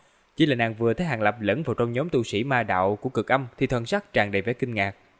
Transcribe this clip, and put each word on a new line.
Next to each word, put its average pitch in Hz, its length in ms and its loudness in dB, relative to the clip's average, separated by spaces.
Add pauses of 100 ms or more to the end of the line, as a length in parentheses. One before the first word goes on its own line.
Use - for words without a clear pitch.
(360)
Chỉ 160 100 2
là 143 100 4
nàng 117 180 0
vừa 113 200 2
thấy 175 140 -2
Hàng 120 140 -2
Lập 104 180 2
lẫn 107 240 0
vào 123 100 -2
trong 120 200 0
nhóm 156 160 -2
tu 127 140 2
sĩ 107 200 -2
ma 127 200 0
đạo 98 320 2
của 127 140 -6
Cực 113 180 -2
Âm 131 200 0 (100)
thì 131 100 0
thần 120 180 -2
sắc - 280 -4
tràn 104 180 2
đầy 98 100 0
vẻ 117 120 -2
kinh 120 200 -6
ngạc. 98 220 -2 (240)